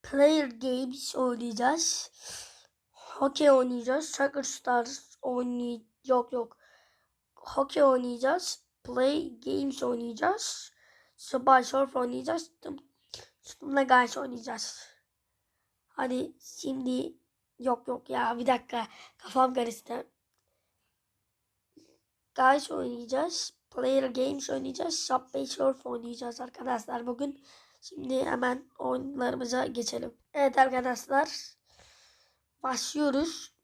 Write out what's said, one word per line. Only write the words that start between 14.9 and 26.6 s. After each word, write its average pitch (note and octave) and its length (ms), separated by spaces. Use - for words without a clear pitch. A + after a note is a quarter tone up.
Hadi B3+ 520
şimdi, C4 760
yok, B3 300
yok B3 220
ya, A#3+ 280
bir A#3+ 80
dakika, B3 400
kafam B3+ 360
karıştı. A#3+ 520
Guys C4+ 360
oynayacağız. C4 880
Player C4 400
Games C4+ 400
oynayacağız. C4+ 500
Subway C4 460
Surf C4+ 400
oynayacağız A#3+ 540
arkadaşlar A#3+ 680